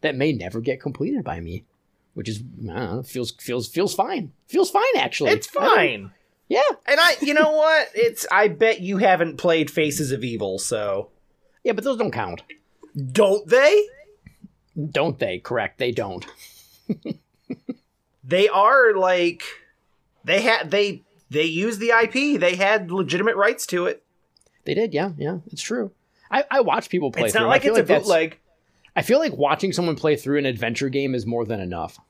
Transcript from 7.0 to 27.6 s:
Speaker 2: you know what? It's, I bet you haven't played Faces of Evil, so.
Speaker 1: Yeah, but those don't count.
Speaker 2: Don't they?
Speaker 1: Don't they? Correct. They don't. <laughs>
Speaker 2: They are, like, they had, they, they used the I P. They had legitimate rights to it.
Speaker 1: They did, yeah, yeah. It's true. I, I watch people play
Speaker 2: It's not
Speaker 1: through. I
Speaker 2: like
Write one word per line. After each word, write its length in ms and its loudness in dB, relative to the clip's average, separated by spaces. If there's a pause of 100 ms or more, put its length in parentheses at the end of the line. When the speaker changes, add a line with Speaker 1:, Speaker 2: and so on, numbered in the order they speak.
Speaker 2:
you 120 0
know 180 4
what? 440 2
It's, 360 0
I 180 4
bet 320 2
you 160 -4
haven't 400 2
played 340 0
Faces 400 -2
of 140 -4
Evil, 340 -4
so. 500 -4 (540)
Speaker 1:
Yeah, 100 0
but 120 -4
those 120 -2
don't 140 -2
count. 320 -6 (720)
Speaker 2:
Don't 340 2
they? 400 6 (1040)
Speaker 1:
Don't 280 0
they? 200 -4
Correct. 400 -6
They 120 -2
don't. 340 -6 (600)
<laughs> 80 -4 (1300)
Speaker 2:
They 260 2
are, 440 6
like, 500 0 (840)
they 160 2
had, 280 0
they, 340 -2 (260)
they 160 0
used 340 -2
the 140 2
I 140 4
P. 280 0
They 220 2
had 340 0
legitimate 460 0
rights 300 0
to 180 -2
it. 180 -4 (640)
Speaker 1:
They 80 -4
did, 200 0
yeah, 240 -2
yeah. 200 -4 (120)
It's 120 -14
true. 300 -6 (380)
I, 220 0
I 80 2
watch 300 0
people 200 0
play 180 -2
Speaker 2:
It's 60 -2
not 80 2
Speaker 1:
through. 60 2
I 40 4
Speaker 2:
like 100 4